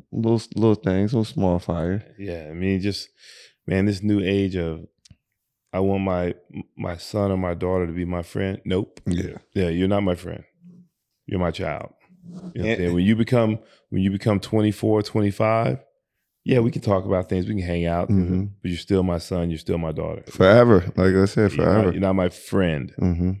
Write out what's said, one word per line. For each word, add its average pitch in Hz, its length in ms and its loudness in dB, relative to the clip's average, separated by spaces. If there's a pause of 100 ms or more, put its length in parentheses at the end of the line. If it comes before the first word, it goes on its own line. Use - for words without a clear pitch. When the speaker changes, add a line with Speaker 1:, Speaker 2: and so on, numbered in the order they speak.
(100)
Speaker 1:
little, 113 320 0 (140)
little 107 180 4
things, 98 380 0
little 113 120 2
small 90 340 0
fire. 87 460 -4 (140)
Speaker 2:
Yeah, 85 320 -10
I 80 40 -14
mean, 95 260 0
just, 98 300 -6 (560)
man, 95 200 0
this 98 160 -4
new 104 180 0
age 95 360 0
of, 82 300 -6 (880)
"I 95 80 -2
want 98 240 0
my, 90 300 -2 (420)
my 90 200 -8
son 101 360 -4
or 95 40 -2
my 90 180 -2
daughter 90 320 -2
to 82 60 -6
be 87 120 -4
my 87 180 -4
friend." 98 420 -6
Nope. 95 420 -4
Speaker 1:
Yeah. 90 320 -4 (140)
Speaker 2:
Yeah, 92 160 0
you're 90 200 0
not 101 160 0
my 90 100 0
friend. 87 300 -12 (840)
You're 92 140 -4
my 87 100 0
child. 80 420 -8 (320)
You - 100 -20
know - 60 -18
what - 40 -16 (100)
I'm 90 120 -4
Speaker 1:
And 110 120 0
Speaker 2:
saying? 87 160 0
When 90 100 2
you 110 120 4
become, 113 420 2 (320)
when 101 120 -2
you 98 100 2
become 101 260 0
twenty-four, 107 640 0
twenty-five, 110 760 0 (680)
yeah, 127 160 2
we 113 100 2
can - 120 -6
talk 98 240 2
about 92 220 0
things. 92 200 -2
We 110 80 -4
can 92 100 -4
hang 87 200 -2
out. 85 240 -2
Speaker 1:
Mm-hmm. 92 340 2 (180)
Speaker 2:
But 90 80 -6
you're 85 80 -6
still 95 240 0
my 87 160 0
son. 85 320 -4
You're 78 80 -6
still 85 200 -4
my 82 140 -4
daughter. 80 380 -8
Speaker 1:
Forever. 104 540 8 (100)
Like 92 220 4
I 95 80 6
said, 101 280 2
Speaker 2:
You're - 140 0
not, 87 60 4
Speaker 1:
forever. 101 200 4
Speaker 2:
you're 87 80 -4
not 95 120 2
my 92 160 2
friend. 87 720 -2
Speaker 1:
Mm-hmm. 90 400 0